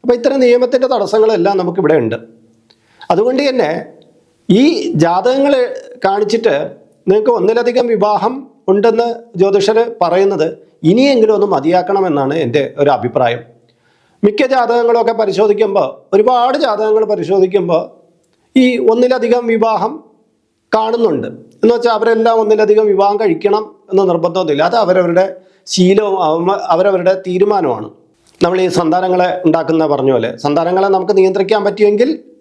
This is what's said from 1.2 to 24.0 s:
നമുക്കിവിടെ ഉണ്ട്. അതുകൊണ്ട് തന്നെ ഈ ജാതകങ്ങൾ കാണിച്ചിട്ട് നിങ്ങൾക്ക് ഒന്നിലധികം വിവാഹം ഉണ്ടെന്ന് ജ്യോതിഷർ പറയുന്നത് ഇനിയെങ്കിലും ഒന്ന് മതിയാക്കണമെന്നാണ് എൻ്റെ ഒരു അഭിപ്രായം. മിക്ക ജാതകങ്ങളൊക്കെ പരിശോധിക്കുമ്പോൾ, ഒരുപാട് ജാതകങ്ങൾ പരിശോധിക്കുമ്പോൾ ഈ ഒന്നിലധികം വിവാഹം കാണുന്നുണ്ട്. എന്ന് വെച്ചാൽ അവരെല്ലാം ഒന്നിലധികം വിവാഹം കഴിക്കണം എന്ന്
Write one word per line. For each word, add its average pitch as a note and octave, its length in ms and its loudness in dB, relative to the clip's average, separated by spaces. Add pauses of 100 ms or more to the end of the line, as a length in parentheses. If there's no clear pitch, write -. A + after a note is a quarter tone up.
നമുക്കിവിടെ F3 380 0
ഉണ്ട്. A#2 200 -2 (960)
അതുകൊണ്ട് B3+ 380 0
തന്നെ F3+ 360 -4 (640)
ഈ B3+ 460 2
ജാതകങ്ങൾ A3+ 580 0 (520)
കാണിച്ചിട്ട് G3+ 680 -2 (360)
നിങ്ങൾക്ക് G#3+ 240 2
ഒന്നിലധികം A#3+ 560 0
വിവാഹം G#3+ 600 -2 (200)
ഉണ്ടെന്ന് A3+ 480 0 (200)
ജ്യോതിഷർ G3+ 560 0 (100)
പറയുന്നത് F3 560 0 (260)
ഇനിയെങ്കിലും A3 500 4
ഒന്ന് G3+ 140 0
മതിയാക്കണമെന്നാണ് F3 840 0
എൻ്റെ C3+ 440 -2
ഒരു C#3+ 120 2
അഭിപ്രായം. B2 680 -2 (680)
മിക്ക G#3 220 2
ജാതകങ്ങളൊക്കെ A#3 680 0
പരിശോധിക്കുമ്പോൾ, G3+ 1000 -2
ഒരുപാട് B3 420 2
ജാതകങ്ങൾ G#3+ 480 0
പരിശോധിക്കുമ്പോൾ F#3 760 0 (760)
ഈ B3+ 320 2
ഒന്നിലധികം A#3+ 560 0
വിവാഹം A3 560 -2 (720)
കാണുന്നുണ്ട്. A3 520 -2
എന്ന് - 480 -2
വെച്ചാൽ A#3+ 160 0
അവരെല്ലാം A3+ 440 2
ഒന്നിലധികം G#3+ 520 2
വിവാഹം G3+ 320 2
കഴിക്കണം G3+ 560 -2 (160)
എന്ന് F#3+ 180 2